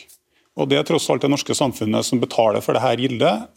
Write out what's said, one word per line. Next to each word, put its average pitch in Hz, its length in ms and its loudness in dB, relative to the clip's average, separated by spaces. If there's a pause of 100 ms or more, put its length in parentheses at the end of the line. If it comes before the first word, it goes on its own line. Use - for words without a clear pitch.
(580)
og 143 120 0
det 139 80 2
er 151 60 0
tross 160 260 0
alt 135 120 0
det 139 80 0
norske 139 280 -2
samfunnet 113 480 -2
som 123 140 0
betaler 110 420 2
for - 120 -2
det 110 80 0
her 120 160 2
gildet, 135 600 0